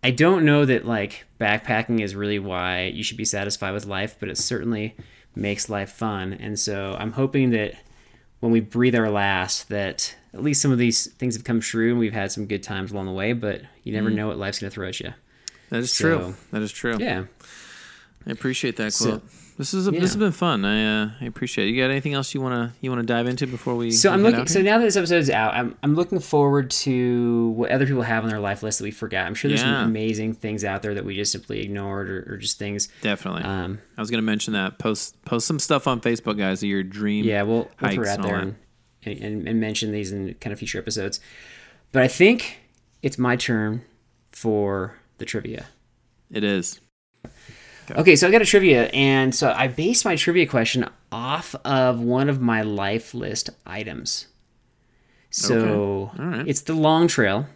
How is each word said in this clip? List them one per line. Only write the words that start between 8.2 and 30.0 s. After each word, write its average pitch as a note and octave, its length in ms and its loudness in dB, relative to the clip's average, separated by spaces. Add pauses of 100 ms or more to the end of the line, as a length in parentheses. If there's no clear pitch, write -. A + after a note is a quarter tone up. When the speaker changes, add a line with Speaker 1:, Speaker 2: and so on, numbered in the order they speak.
Speaker 1:
when A#2 140 2
we A2+ 80 6
breathe A#2+ 340 2
our A2 140 2
last, G2 600 0
that - 460 -4 (180)
at F#2+ 80 -10
least C#3+ 200 2
some C#3 100 4
of B2+ 60 4
these A#2 360 2
things B2 220 -4
have A2 80 -10
come A#2 160 0
true A2+ 320 0
and A#2+ 80 2
we've A2 140 2
had G2 180 -4
some G#2 140 -6
good G2 180 -6
times G2 300 -6
along G2 140 -6
the F#2+ 40 -6
way, G2 220 -2
but A2 280 -4 (220)
you - 80 -8
never G#2 180 0
Speaker 2:
Mm. G#2 60 0
Speaker 1:
know G#2+ 120 -2
what G2 100 -6
life's G2+ 220 -6
gonna G2 120 -8
throw F#2+ 160 -8
at F2+ 140 -8
you. - 120 -10 (560)
Speaker 2:
That A#2 100 -2
is B2 120 -2
Speaker 1:
So, - 120 0 (140)
Speaker 2:
true. F#2 180 -6 (160)
That G#2+ 100 -4
is G#2 100 -6
true. A#2 280 -4
Speaker 1:
yeah. G2 260 -2 (1000)
Speaker 2:
I - 60 -8
appreciate B2+ 460 -4
that G#2+ 160 -2
Speaker 1:
So, A2 160 0 (100)
Speaker 2:
quote. - 40 -16 (360)
This C#3 140 -4
is F#3+ 160 0
a, - 20 0
Speaker 1:
Yeah. D#3+ 80 0
Speaker 2:
this F#3 120 2
has G#3 60 -4
been G#3 140 4
fun. D3 320 0
I, G#2+ 400 2
uh, G#2+ 60 -4 (100)
I B2+ 60 -8
appreciate A#2 420 -2
it. A2 40 0
You B2+ 120 0
got C3 80 2
anything C#3 220 -2
else C#3 200 -4
you C#3+ 60 -4
wanna, A#2+ 400 -2
you C3 100 -6
wanna B2 140 -2
dive A#2+ 240 0
into B2+ 180 -2
before B2+ 300 -4
we, A#2 160 -2
Speaker 1:
So D3 180 6
Speaker 2:
we F3+ 40 4
Speaker 1:
I'm F#3+ 80 4
Speaker 2:
head G#3 60 6
Speaker 1:
looking, A#3 160 6
Speaker 2:
out - 60 -4
Speaker 1:
so F3+ 120 4
Speaker 2:
here? G3 100 4
Speaker 1:
now A3 60 6
that A#3 80 4
this G3+ 100 2
episode's E3+ 340 4
out, A2 240 2
I'm, B2 300 -4
I'm D3 120 4
looking F3 260 0
forward C#3+ 500 2
to A#2+ 840 2
what A#2 120 0
other C3+ 160 2
people C3+ 180 0
have A2+ 200 0
on A2+ 60 -2
their G#2+ 100 -4
life G2+ 240 -4
list G#2+ 160 -2
that G2 60 -6
we G#2 60 -6
forgot. F#2+ 360 -4
I'm G#2 80 -6
sure C#3+ 140 -2
there's C#3+ 120 2
Speaker 2:
Yeah. C3+ 200 2
Speaker 1:
some A2+ 80 2
amazing A2 460 -2